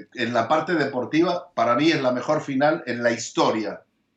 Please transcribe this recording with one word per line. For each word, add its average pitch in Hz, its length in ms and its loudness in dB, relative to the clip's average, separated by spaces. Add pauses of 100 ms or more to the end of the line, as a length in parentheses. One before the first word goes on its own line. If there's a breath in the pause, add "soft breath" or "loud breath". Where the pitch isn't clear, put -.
(160)
en 120 180 -2
la 113 140 0
parte 160 260 0
deportiva, 151 800 0
para 120 220 2
mí 151 160 4
es 143 100 0
la 127 100 2
mejor 143 300 -2
final 147 460 0
en 120 160 -4
la 117 80 4
historia, 113 720 -2 (360)